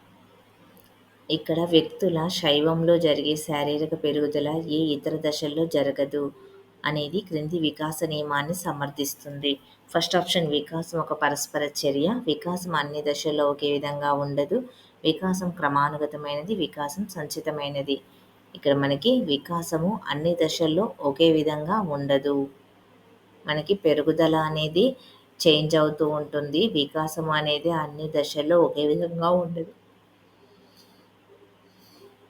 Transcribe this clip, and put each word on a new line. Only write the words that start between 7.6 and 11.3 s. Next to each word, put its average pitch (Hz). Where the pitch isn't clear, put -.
వికాస 156
నియమాన్ని 147
సమర్థిస్తుంది. 143
ఫస్ట్ 170
ఆప్షన్, 170
వికాసం 165
ఒక 156
పరస్పర 143